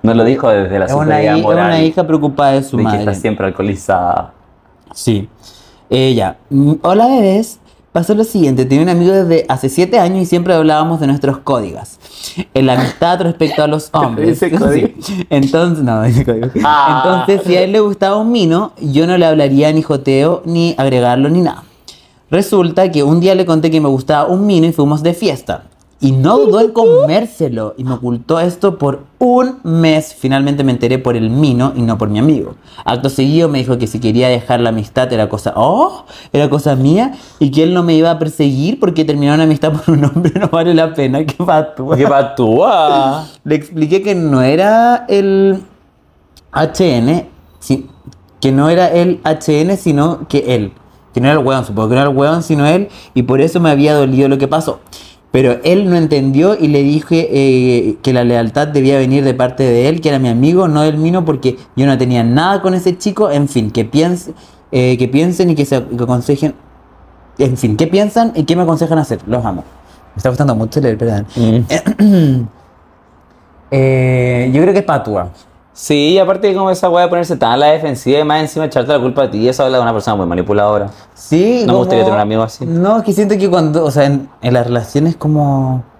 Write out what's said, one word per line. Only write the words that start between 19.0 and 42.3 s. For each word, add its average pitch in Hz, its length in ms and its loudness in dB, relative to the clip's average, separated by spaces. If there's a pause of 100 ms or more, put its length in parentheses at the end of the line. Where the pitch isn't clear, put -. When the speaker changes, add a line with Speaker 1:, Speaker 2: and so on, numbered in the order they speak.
Speaker 2:
no 180 100 2
le 170 80 4
hablaría 151 480 2
ni 156 80 0
joteo, 139 640 0
ni 170 320 -2
agregarlo, 131 520 0
ni 175 120 2
nada. - 220 -4 (680)
Resulta 185 640 0
que 147 120 0
un 160 180 2
día 190 140 2
le 185 100 0
conté 160 260 0
que 160 80 2
me 151 80 0
gustaba 139 420 0
un 190 160 0
mino 170 220 2
y 165 60 0
fuimos 147 280 0
de 170 120 0
fiesta. 156 500 -6 (360)
Y 135 120 2
no 143 260 2
dudó 226 240 4
en 226 120 2
comérselo, 208 1000 0
y 127 80 -12
me 127 120 -4
ocultó 123 440 -4
esto 180 380 -2
por 135 220 -2 (180)
un 254 460 0
mes. 160 500 0
Finalmente 139 500 -2
me 135 80 2
enteré 123 280 0
por 127 160 -2
el 113 160 -2
Mino 131 440 0
y 123 60 -4
no 113 160 0
por 110 120 -2
mi 104 100 -2
amigo. 135 340 0 (320)
Acto 123 240 -2
seguido 147 400 0
me 143 80 -2
dijo 123 220 -2
que 107 80 -4
si 127 120 -8
quería 120 280 0
dejar 120 320 0
la 117 100 0
amistad 113 420 -4
era 110 160 -2
cosa, 107 280 -6
oh, 220 500 0 (260)
era 143 200 0
cosa 143 240 0
mía, 170 380 2 (260)
y 147 100 2
que 151 140 2
él 175 100 2
no 180 80 0
me 170 140 2
iba 165 160 4
a 160 80 -2
perseguir 156 600 -2
porque 160 260 0
terminar 143 300 0
una 160 100 2
amistad 156 280 0
por 156 220 0
un 143 100 2
hombre 170 340 0
no 208 100 -2
vale 165 260 0
la 160 180 2
pena. 139 320 -2
¡Qué 151 180 -6
patúa! 156 540 -2
Speaker 1:
¡Qué 139 100 4
patúa! 139 1160 0 (180)